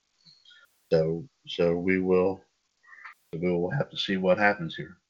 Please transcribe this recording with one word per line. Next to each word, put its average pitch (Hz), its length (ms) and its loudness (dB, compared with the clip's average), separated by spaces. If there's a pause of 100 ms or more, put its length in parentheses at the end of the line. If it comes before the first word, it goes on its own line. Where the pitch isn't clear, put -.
(920)
So, 82 360 0 (180)
so 85 300 0
we 92 240 0
will, 92 400 2 (920)
we 85 180 -2
will 87 200 0
have 139 200 -4
to - 60 -16
see 98 200 -2
what 92 220 2
happens 101 380 0
here. - 220 -14 (100)